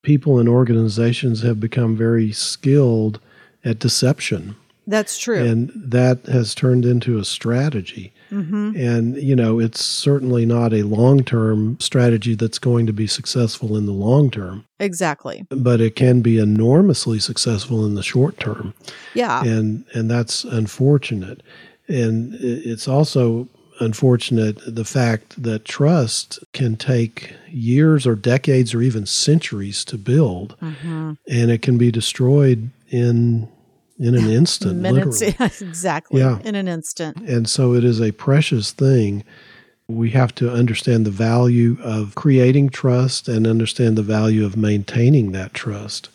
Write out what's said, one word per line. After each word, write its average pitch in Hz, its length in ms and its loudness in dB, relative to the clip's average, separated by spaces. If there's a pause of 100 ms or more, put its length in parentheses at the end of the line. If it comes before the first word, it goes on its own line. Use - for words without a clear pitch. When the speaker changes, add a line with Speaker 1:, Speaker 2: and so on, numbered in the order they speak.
Speaker 1:
People 143 360 2
and 117 80 4
organizations 117 920 2
have 113 180 0
become 113 360 -2
very 113 360 0
skilled 117 880 0 (460)
at 117 140 -2
deception. 107 760 -2 (320)
Speaker 2:
That's 208 320 -4
true. 208 240 -2
Speaker 1:
And 117 320 0
that 127 500 0
has 120 300 0
turned 127 280 2
into 120 360 0
a 95 60 -4
strategy. 117 880 -4 (200)
Speaker 2:
Mm-hmm. 202 440 -4
Speaker 1:
And, 120 420 -2
you 139 180 0
know, 117 240 2
it's 113 240 -2
certainly 127 640 0
not 117 260 2
a 107 100 2
long-term 110 960 2
strategy 117 540 2
that's 110 240 -4
going 120 300 0
to 110 60 -2
be 107 120 -2
successful 110 720 -4
in 104 80 -2
the 101 60 -4
long 117 400 2
term. 95 340 -12 (140)
Speaker 2:
Exactly. 175 720 -6
Speaker 1:
But 123 320 2
it 113 140 0
can 127 260 4
be 113 180 4
enormously 113 800 2
successful 110 680 -2
in 104 100 -2
the 98 80 -4
short 135 360 0
term. 104 340 -8 (400)
Speaker 2:
Yeah. 143 300 0
Speaker 1:
And, 110 500 -2
and 113 160 -2
that's 120 340 -2
unfortunate. 120 1000 -2 (460)
And 117 480 -2
i-, - 60 -18
it's 117 460 -6
also 127 600 0 (320)
unfortunate 113 880 0
the 113 180 -8
fact 117 560 -2
that 110 240 -6
trust 143 720 -2 (140)
can 117 220 -2
take 117 580 -4 (160)
years 143 580 2
or 117 80 2
decades 123 580 0
or 117 80 0
even 110 240 0
centuries 101 800 -2
to - 120 -12
build. 104 640 -2
Speaker 2:
Mm-hmm. 156 520 -10 (160)
Speaker 1:
And 120 220 2
it 113 100 -2
can 123 160 0
be 120 140 4
destroyed 127 800 2 (200)
in, 117 580 0 (500)
in 123 180 0
an 110 140 2
instant, 175 500 0
Speaker 2:
Minutes. 156 420 0
Speaker 1:
literally. 214 160 0
Speaker 2:
<laughs> - 20 -20
Yes, - 220 -2
exactly. 170 600 -4
Speaker 1:
Yeah. 127 220 2
Speaker 2:
In 208 120 -6
an 190 120 -4
instant. 160 500 -8
Speaker 1:
And 120 320 -4
so 123 240 2
it 120 100 4
is 117 180 2
a 107 100 0
precious 135 600 0
thing. 110 520 2 (640)
We 113 240 -2
have 123 240 2
to 120 160 -2
understand 117 540 0
the 104 60 -2
value 117 680 2
of 107 340 -6
creating 135 540 4
trust 127 580 0
and 113 200 0
understand 113 500 2
the 107 60 0
value 107 420 2
of 98 100 -6
maintaining 107 760 2
that 95 220 -10
trust. - 600 -12